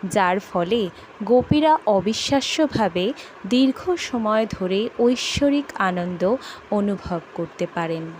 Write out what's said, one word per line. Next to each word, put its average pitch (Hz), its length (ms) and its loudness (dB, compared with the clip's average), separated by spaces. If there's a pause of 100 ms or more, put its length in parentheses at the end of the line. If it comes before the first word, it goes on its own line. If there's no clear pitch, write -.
(160)
যার 185 220 2 (120)
ফলে 190 320 0 (420)
গোপীরা 269 500 4 (240)
অবিশ্বাস্যভাবে 214 1080 0 (480)
দীর্ঘ 262 280 4 (260)
সময় 220 380 0 (100)
ধরে 190 240 -2 (200)
ঐশ্বরিক 277 680 2 (220)
আনন্দ 180 340 -2 (480)
অনুভব 202 500 -2 (160)
করতে 170 380 -6
পারেন। 165 300 -4 (140)